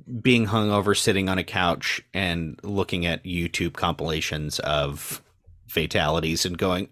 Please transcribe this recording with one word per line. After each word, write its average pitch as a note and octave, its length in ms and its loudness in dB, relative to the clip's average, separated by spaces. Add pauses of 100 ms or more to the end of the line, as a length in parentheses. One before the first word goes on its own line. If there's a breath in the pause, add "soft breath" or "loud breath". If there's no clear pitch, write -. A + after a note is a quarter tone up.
(200)
being A#2 260 4
hungover, G#2 480 4
sitting F#2+ 360 2
on F#2 80 2
a F2 60 0
couch - 580 0 (100)
and E2+ 500 -2
looking F#2+ 440 0
at E2 180 -2
YouTube E2+ 480 -2
compilations D#2 880 -2
of D2 640 -2 (460)
fatalities D#2+ 760 0
and F2 140 -4
going, F#2+ 340 0